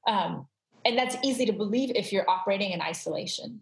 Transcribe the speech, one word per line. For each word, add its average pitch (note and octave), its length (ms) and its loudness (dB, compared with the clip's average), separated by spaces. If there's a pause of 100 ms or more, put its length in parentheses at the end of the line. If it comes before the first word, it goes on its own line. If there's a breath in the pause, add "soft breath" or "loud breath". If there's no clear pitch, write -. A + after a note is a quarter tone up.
Um, E3+ 400 0 (380)
and A#3 120 4
that's B3+ 260 0
easy B3+ 220 2
to G#3+ 80 2
believe A3+ 420 0
if - 180 0
you're F#3+ 160 4
operating G3 420 2
in E3+ 100 -4
isolation. D#3+ 800 -6